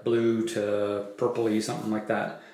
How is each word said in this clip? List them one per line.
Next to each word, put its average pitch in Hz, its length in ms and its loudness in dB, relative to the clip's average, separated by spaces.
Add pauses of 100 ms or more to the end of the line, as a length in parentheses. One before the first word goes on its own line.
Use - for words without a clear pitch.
blue 113 440 2
to 104 580 0 (120)
purpley, 113 440 2
something 110 300 -4
like 104 160 -2
that. 107 340 -2 (120)